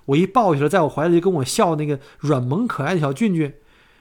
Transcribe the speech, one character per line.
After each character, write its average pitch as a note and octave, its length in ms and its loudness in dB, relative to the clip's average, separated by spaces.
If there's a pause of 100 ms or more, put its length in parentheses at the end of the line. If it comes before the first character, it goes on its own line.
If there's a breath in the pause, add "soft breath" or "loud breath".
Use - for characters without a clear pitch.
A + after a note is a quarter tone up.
我 C#3 100 0
一 F3+ 100 4
抱 F#3+ 280 2
起 C#3 80 0
来， D3 80 2
在 F#3 100 2
我 D3 80 2
怀 D3 180 -4
里 F3 100 4
就 E3+ 60 2
跟 F#3+ 120 0
我 C3+ 100 -2
笑 E3+ 320 0
那 D3+ 80 -4
个 C#3+ 160 -4 (180 loud breath)
软 C#3+ 240 0
萌 D#3 240 -2
可 - 160 -6
爱 D#3+ 120 -2
的 E3+ 60 0
小 C#3 120 0
俊 G3 220 0
俊， D3+ 180 -2 (480 soft breath)